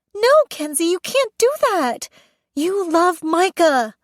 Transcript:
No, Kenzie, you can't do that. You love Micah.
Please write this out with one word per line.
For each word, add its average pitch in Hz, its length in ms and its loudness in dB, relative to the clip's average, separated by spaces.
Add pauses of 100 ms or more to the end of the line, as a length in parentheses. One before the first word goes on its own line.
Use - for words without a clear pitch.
(160)
No, 427 140 0 (200)
Kenzie, 302 360 -6
you 349 140 -2
can't - 380 -2
do 480 140 4 (100)
that. 349 480 -2 (460)
You 359 340 -2
love 330 340 0
Micah. 311 800 0